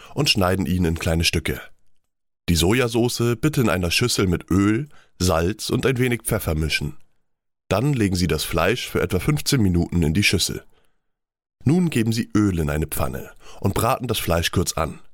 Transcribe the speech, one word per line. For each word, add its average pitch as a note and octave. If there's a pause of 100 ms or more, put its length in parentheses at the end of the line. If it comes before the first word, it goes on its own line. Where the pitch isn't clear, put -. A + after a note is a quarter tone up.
(140)
und D3
schneiden F#2
ihn F2+
in E2
kleine E2+
Stücke. - (880)
Die E2+
Sojasauce A#2
bitte D3
in A2
einer F2
Schüssel A2+
mit F2
Öl, G#2 (300)
Salz F2+
und -
ein C3
wenig A#2+
Pfeffer F#2+
mischen. D2+ (680)
Dann B2+
legen G2+
Sie F2
das D#2
Fleisch F2
für E2+
etwa F2
fünfzehn D3
Minuten F2
in D#2
die G2+
Schüssel. - (1000)
Nun E3+
geben A#2
Sie A2+
Öl G2+
in D#2
eine D2+
Pfanne C2 (300)
und G2
braten B2
das A2+
Fleisch F2
kurz -
an. - (140)